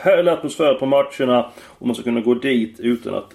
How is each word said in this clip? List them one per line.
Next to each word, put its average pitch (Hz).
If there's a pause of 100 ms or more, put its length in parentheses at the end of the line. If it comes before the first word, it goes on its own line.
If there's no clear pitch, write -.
härlig 175
atmosfär 147
på 135
matcherna 135 (100)
och -
man 123
ska 117
kunna 117
gå 120
dit 120
utan 113
att -